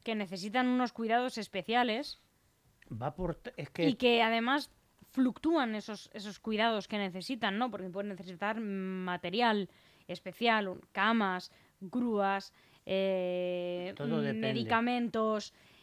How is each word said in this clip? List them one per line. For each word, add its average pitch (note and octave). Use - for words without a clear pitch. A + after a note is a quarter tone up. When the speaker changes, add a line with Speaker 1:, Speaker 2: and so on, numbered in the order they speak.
Speaker 1:
que A3+
necesitan G3+
unos B3
cuidados A#3
especiales A3+
Speaker 2:
Va B2
por F3
t-, -
es D3
que F3
Speaker 1:
y C4
que A#3+
además A3+
fluctúan C4
esos, G#3
esos G#3
cuidados A3
que G#3+
necesitan, G3
¿no? A#3+
Porque F#3+
pueden G3+
necesitar F#3+
material F#3+
especial, G3+
un-, F#3
camas, G3+
grúas, G3
eh, F3+
Speaker 2:
Todo D#3
Speaker 1:
mm, D3+
Speaker 2:
depende. C#3+
Speaker 1:
medicamentos, A#3